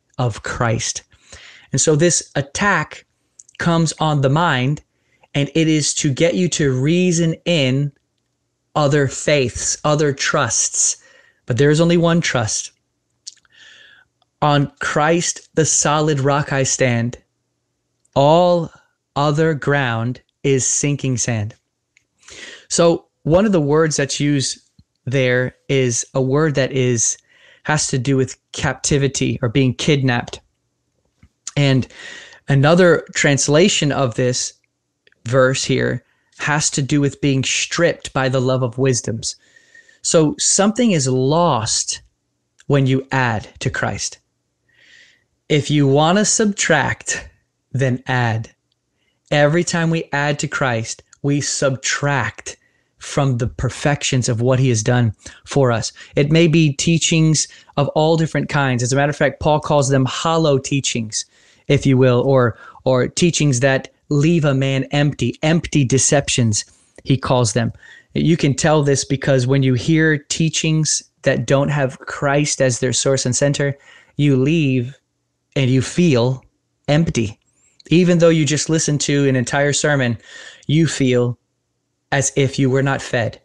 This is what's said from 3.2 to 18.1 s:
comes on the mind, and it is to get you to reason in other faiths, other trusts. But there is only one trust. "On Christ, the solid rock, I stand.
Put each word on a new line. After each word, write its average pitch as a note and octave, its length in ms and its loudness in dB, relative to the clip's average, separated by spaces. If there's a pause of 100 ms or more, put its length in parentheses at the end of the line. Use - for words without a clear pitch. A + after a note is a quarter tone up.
comes E3 400 0
on D3+ 220 0
the C3+ 80 2
mind, C#3+ 520 0 (520)
and C#3+ 220 -2
it D#3+ 120 2
is D#3 280 0
to D3 180 -2
get D#3+ 220 0
you F3+ 140 0
to C#3+ 220 0
reason E3 640 0 (100)
in C#3+ 460 0 (840)
other C#3+ 320 2
faiths, - 760 -2
other D3+ 300 2
trusts. - 840 -2 (480)
But A#2+ 120 -4
there C#3+ 140 4
is D3+ 100 2
only E3+ 160 2
one E3+ 240 2
trust. - 500 -4 (1700)
"On C#3+ 380 2
Christ, - 760 -2
the D#3 100 2
solid D3+ 540 0
rock, C#3+ 340 0
I C3+ 100 0
stand. A#2+ 540 -2 (1000)